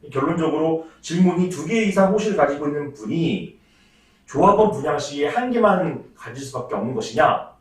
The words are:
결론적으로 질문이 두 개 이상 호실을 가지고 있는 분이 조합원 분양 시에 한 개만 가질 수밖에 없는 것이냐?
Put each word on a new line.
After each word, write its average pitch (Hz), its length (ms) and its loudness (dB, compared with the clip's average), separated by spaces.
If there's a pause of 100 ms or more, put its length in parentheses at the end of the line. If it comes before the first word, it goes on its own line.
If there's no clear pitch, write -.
(120)
결론적으로 160 720 0 (160)
질문이 180 480 2
두 147 160 -8
개 220 180 0
이상 190 280 2
호실을 208 240 0
가지고 147 300 0
있는 143 280 -6
분이 113 640 -4 (720)
조합원 202 460 4
분양 147 260 -4
시에 143 300 -4
한 247 240 -2
개만 185 520 0 (120)
가질 123 280 -14
수밖에 - 300 -10
없는 104 200 -6
것이냐? - 680 0